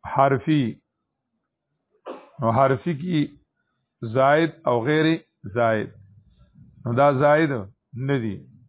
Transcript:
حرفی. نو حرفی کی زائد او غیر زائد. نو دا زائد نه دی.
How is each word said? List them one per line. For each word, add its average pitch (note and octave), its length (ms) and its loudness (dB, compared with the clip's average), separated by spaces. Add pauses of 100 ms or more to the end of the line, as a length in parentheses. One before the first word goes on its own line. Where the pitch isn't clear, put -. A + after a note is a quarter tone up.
(140)
حرفی. C#3 500 0 (1800)
نو A2+ 100 0
حرفی C3+ 440 0
کی D#3+ 260 -4 (920)
زائد D3 360 4 (160)
او B2 180 2
غیر D#3 220 2 (480)
زائد. A2+ 340 0 (960)
نو A#2+ 100 -4
دا C#3 140 4 (100)
زائد D3 340 2 (420)
نه C3+ 240 -4
دی. A2 180 -6 (320)